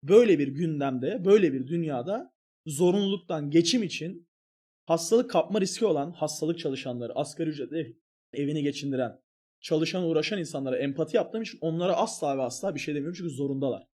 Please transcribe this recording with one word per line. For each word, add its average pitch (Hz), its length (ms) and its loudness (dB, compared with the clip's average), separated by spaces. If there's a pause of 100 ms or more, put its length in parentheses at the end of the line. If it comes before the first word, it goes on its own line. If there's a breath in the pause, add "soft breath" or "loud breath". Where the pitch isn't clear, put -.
Böyle 190 360 8
bir 143 80 2
gündemde, 143 760 -2
böyle 196 280 6
bir 131 140 -4
dünyada 165 680 -4 (320)
zorunluluktan 180 840 0
geçim 170 340 4
için 170 440 -8 (580)
hastalık 190 440 2
kapma 190 320 2
riski 190 240 -2
olan, 160 260 0
hastalık 160 480 -4
çalışanları, 123 560 -6
asgari 156 340 -4
ücretle 143 440 -6 (400)
evini 143 300 -2
geçindiren, 139 580 -4 (400)
çalışan, 165 420 0
uğraşan 160 360 0
insanlara 135 380 -4
empati 143 400 -2
yaptığım 214 240 -2
için - 200 -10
onlara 170 340 0
asla 151 420 -2
ve 135 40 -2
asla 147 340 -4
bir 135 40 -6
şey 147 160 -6
demiyorum 156 220 -6
çünkü 170 160 -6
zorundalar. 135 600 -4